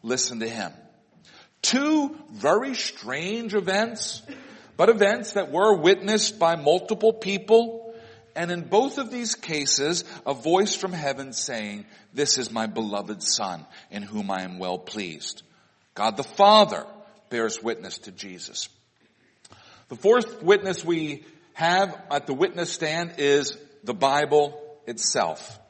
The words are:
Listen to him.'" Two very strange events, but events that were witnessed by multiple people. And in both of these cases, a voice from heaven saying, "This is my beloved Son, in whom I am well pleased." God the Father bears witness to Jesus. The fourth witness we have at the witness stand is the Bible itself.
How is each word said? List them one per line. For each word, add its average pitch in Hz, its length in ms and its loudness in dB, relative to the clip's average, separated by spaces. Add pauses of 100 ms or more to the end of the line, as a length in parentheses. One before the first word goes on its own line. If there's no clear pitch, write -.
Listen 120 380 -4
to 113 80 -4
him.'" 104 240 -8 (880)
Two 285 560 0 (120)
very 190 460 0
strange 185 800 -6
events, 208 680 -2 (540)
but 185 140 6
events 214 440 4
that 180 200 -2
were 196 240 6
witnessed 196 600 4
by 165 200 4
multiple 185 560 2
people. 220 840 2 (400)
And 170 160 -4
in 175 160 -6
both 262 300 2
of 262 120 -6
these 240 260 -6
cases, 151 680 -2 (220)
a 139 80 -2
voice 170 420 2
from 190 160 -6
heaven 139 400 -6
saying, 107 540 -8 (280)
"This 139 240 0
is 117 140 -6
my 113 160 -2
beloved 104 560 -6
Son, 90 420 -4 (240)
in 101 140 -12
whom 101 260 -8
I 95 120 -4
am 90 180 -10
well 92 180 -4
pleased." - 680 -12 (500)
God 104 240 -2
the 139 60 -4
Father 202 640 6 (440)
bears 113 320 -2
witness 98 380 -6
to 101 120 -18
Jesus. 90 580 -14 (1200)
The 127 60 -12
fourth 220 460 2
witness 190 420 2
we 156 420 -4 (280)
have 180 460 2 (100)
at 147 180 -2
the 139 60 -4
witness 165 380 -2
stand 165 460 -4
is 143 400 2 (260)
the 120 100 -6
Bible 147 680 2 (260)
itself. 107 720 -4 (100)